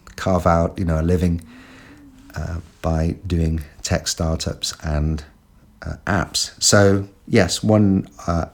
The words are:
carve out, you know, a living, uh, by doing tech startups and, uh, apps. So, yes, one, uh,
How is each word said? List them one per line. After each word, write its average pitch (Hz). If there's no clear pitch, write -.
carve 90
out, 85
you 98
know, 80
a -
living, 87
uh, 85
by 80
doing 80
tech -
startups -
and, 76
uh, 80
apps. -
So, 98
yes, 95
one, 104
uh, 85